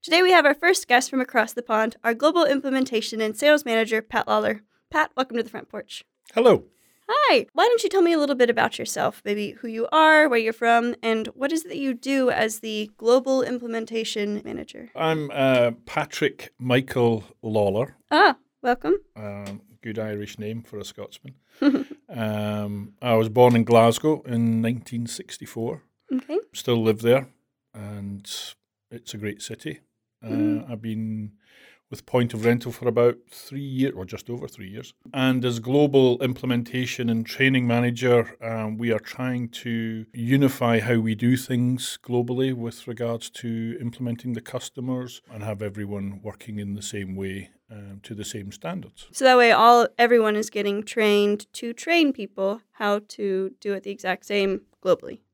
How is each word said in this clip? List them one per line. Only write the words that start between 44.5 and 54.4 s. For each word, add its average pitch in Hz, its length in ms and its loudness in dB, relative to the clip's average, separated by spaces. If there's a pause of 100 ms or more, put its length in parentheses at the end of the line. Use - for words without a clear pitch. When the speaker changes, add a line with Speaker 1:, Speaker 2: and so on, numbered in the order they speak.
Speaker 2:
and 107 140 -14
have 107 180 -6
everyone 101 640 -8
working 107 360 -14
in 101 160 -8
the 101 60 -12
same 98 340 -10
way, 95 360 -10 (200)
um, 101 320 -18
to - 100 -16
the 104 120 -10
same 101 260 -12
standards. - 600 -14
Speaker 1:
So 262 100 -4
that 254 140 6
way 233 160 6
all, 233 340 6 (100)
everyone 233 380 4
is 214 140 -4
getting 202 340 -4
trained 208 680 0
to 233 180 -10
train 330 400 2
people 202 500 -6 (120)
how 208 260 -2 (100)
to 190 420 -4 (100)
do 202 120 -6
it 196 100 -8
the 202 80 -10
exact 185 340 -6
same 196 360 -2 (220)